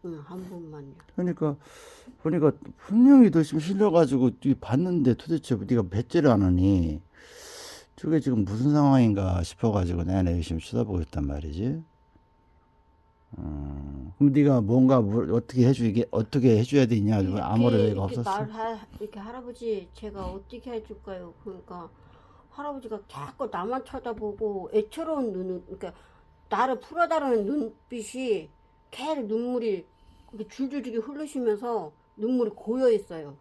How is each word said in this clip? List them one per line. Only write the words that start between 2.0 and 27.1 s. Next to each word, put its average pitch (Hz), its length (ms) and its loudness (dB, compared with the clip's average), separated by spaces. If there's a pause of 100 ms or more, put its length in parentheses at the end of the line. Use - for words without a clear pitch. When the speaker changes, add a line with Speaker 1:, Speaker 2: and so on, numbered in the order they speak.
Speaker 2:
보니까 156 300 2 (260)
분명히 247 540 8
더 165 100 6
있으면 151 200 0
실려가지고 160 680 4 (140)
이 139 80 4
봤는데 143 640 2
도대체 156 400 -4
네가 107 340 0
뱉지를 131 400 2
않으니 92 720 4 (960)
저게 156 240 -2
지금 120 260 0
무슨 113 260 0
상황인가 113 720 4
싶어가지고 90 600 -2
내내 92 300 0
열심히 82 280 -4
쳐다보고 104 400 -4
있단 76 240 -6
말이지. 80 580 -6 (1500)
어, 71 800 -10
그럼 143 140 4
네가 139 300 4
뭔가 127 400 4
뭘 101 320 0
어떻게 120 340 2
해주게, 117 440 2
어떻게 117 480 2
해줘야 131 260 4
되냐, 107 340 2
Speaker 1:
이렇게, 95 220 -2
Speaker 2:
아무런 113 400 2
얘기가 101 240 0
Speaker 1:
이렇게 95 140 -4
Speaker 2:
없었어? 196 260 -4
Speaker 1:
말하-, 220 340 -8 (200)
이렇게 208 200 -12
"할아버지, 233 720 -10
제가 202 340 -12
어떻게 196 440 -14
해줄까요?" 202 600 -14 (100)
그러니까 180 460 -16 (600)
할아버지가 262 480 -12 (100)
자꾸 147 420 -12
나만 233 320 -6
쳐다보고 214 920 -8
애처로운 262 600 -4
눈을, 185 320 -8
그러니까 185 280 -14 (560)
나를 247 300 -2
풀어달라는 311 680 -2